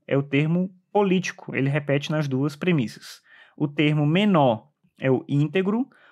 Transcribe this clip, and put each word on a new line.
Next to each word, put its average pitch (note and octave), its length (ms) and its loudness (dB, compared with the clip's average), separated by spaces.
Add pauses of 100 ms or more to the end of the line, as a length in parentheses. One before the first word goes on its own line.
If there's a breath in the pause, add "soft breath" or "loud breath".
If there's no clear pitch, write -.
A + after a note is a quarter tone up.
É C3+ 100 0
o C#3 60 0
termo D#3+ 520 0 (180)
político. F#3+ 640 0
Ele C3 140 0
repete C#3+ 420 -2
nas D3+ 160 -2
duas C#3 300 -2
premissas. D#3+ 680 -4 (340 soft breath)
O D3+ 120 -4
termo D3+ 380 0
menor D#3 640 2 (300)
é C3+ 120 0
o B2+ 180 0
íntegro, F#3 600 -2 (240 soft breath)